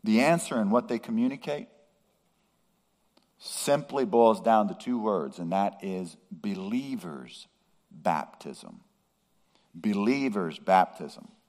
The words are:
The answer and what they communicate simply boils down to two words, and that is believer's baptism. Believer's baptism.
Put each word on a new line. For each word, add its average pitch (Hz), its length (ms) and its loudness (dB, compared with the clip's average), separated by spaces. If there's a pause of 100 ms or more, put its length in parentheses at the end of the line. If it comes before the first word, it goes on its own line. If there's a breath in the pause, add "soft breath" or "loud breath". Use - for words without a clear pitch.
The 110 140 4
answer 147 380 2
and 104 120 0
what 117 200 2
they 117 100 -2
communicate 131 680 -4 (1700)
simply - 640 -2
boils 110 380 6
down 107 260 4
to 92 60 -4
two 123 260 -4
words, 95 400 -2
and 85 140 -4
that 98 280 0
is 92 360 -8 (120)
believer's 101 1160 -8 (420)
baptism. 71 920 -6 (920)
Believer's 104 840 -2
baptism. 92 680 0 (200)